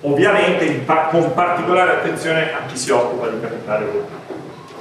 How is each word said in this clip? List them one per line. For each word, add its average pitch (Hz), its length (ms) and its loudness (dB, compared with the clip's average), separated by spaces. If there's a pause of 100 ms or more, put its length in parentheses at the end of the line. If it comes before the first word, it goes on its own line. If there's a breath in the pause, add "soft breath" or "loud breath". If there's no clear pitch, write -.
Ovviamente 175 600 4
in 139 200 -2
pa-, 160 260 2
con 170 240 2
particolare 175 560 2
attenzione 160 640 0
a 131 140 -6
chi 131 100 -10
si 135 160 -2
occupa - 340 0
di 110 140 -4
capitale - 440 -4
umano. - 420 -6 (540)